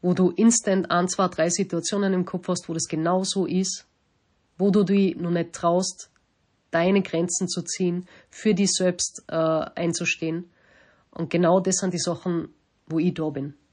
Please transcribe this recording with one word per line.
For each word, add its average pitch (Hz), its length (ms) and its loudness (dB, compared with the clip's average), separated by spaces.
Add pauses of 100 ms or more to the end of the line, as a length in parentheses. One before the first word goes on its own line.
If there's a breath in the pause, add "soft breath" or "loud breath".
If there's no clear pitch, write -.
wo 180 100 2
du 180 180 4
instant 202 600 2
ein, 175 180 2
zwei, 185 200 0
drei 170 200 0
Situationen 190 640 0
im 180 140 0
Kopf 180 220 -8
hast, 180 200 -4
wo 170 60 -4
das 165 140 -4
genau 170 360 0
so 185 220 -2
ist, 185 400 -2 (720)
wo 196 120 2
du 202 140 4
dich 190 320 2
noch 170 140 -4
nicht 170 220 -2
traust, 180 580 -2 (600)
deine 185 320 2
Grenzen 175 460 -2
zu 175 140 -6
ziehen, 180 440 -4 (240 loud breath)
für - 240 0
dich 190 180 2
selbst, - 560 -2
äh, - 60 -10
einzustehen. 165 1160 -2 (600 soft breath)
Und - 200 -6
genau 175 300 4
das 185 160 -2
sind 190 180 -2
die 175 40 -4
Sachen, 165 500 -4 (380)
wo 160 120 -2
ich 170 160 2
da 156 160 -4
bin. 139 240 -8 (180)